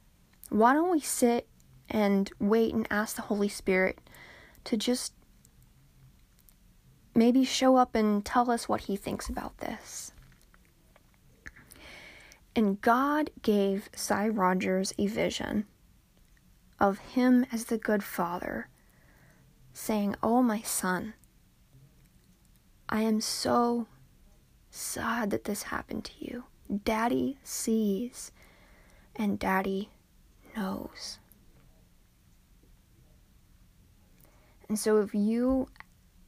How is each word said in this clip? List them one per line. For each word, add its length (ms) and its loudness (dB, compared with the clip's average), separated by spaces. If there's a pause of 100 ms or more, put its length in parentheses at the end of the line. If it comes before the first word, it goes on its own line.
(480)
"Why 240 6
don't 180 2
we 100 2
sit 480 0 (400)
and 500 2
wait 340 2
and 180 -2
ask 260 -2
the 60 -6
Holy 260 -2
Spirit 500 0 (640)
to 120 -2
just 360 -2 (2000)
maybe 300 6
show 320 4
up 180 4
and 300 2
tell 260 2
us 180 -2
what 140 -2
he 140 -4
thinks 320 -8
about 300 -10
this?" 540 -12 (2500)
And 260 2
God 500 2 (120)
gave 520 2
Sy 340 -2
Rogers 720 0
a 80 0
vision 600 -2 (1120)
of 200 2
him 520 4
as 140 -6
the 140 -4
good 260 0
father, 640 -6 (1040)
saying, 500 -4
"Oh, 200 4
my 200 2
son, 520 -2 (1700)
I 140 0
am 180 0
so 640 0 (840)
sad 600 -4
that 140 -4
this 200 -6
happened 400 -8
to 140 -16
you. 260 -10 (400)
Daddy 600 0
sees 880 -2 (800)
and 240 -2
Daddy 520 -2 (640)
knows." 640 -8 (3500)
And 100 -2
so 220 2
if 140 -2
you 540 0 (600)